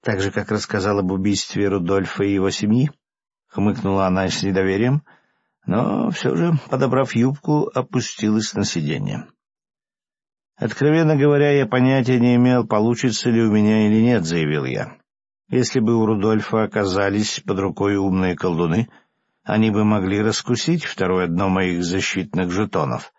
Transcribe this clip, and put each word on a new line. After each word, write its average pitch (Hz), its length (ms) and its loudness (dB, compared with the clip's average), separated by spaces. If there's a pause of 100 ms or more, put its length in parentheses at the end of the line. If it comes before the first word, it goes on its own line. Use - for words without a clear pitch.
«Так 104 200 -2
же, 98 100 -2
как 101 200 -6
рассказал 104 480 -2
об 92 120 -2
убийстве 98 560 -2
Рудольфа 95 560 -2
и 101 100 0
его 95 180 0
семьи?» — 120 400 0 (560)
хмыкнула 98 600 0
она 92 220 0
с - 140 -6
недоверием, 98 600 0 (640)
но - 460 -2
всё - 240 -4
же, 170 180 0 (160)
подобрав 131 460 0
юбку, 139 580 0
опустилась 113 800 -2
на 101 100 -2
сиденье. 71 640 -6 (1300)
«Откровенно 151 600 2
говоря, 143 360 4
я 139 140 4
понятия 127 540 2
не 123 160 4
имел, 123 300 4
получится 113 640 0
ли 113 120 2
у 110 100 2
меня 107 360 4
или 110 140 4
нет», — 117 240 2
заявил 76 400 -2
я. 55 320 -6 (520)
«Если 123 300 0
бы 113 160 2
у 110 100 2
Рудольфа 110 580 0
оказались 101 840 -2
под 95 140 -2
рукой 98 360 -2
умные 92 400 0
колдуны, 87 540 -2 (540)
они 110 280 0
бы 104 120 0
могли 104 380 0
раскусить 123 640 -2
второе 92 440 -2
дно 92 220 -2
моих 90 340 0
защитных 92 680 -4
жетонов. 104 680 -4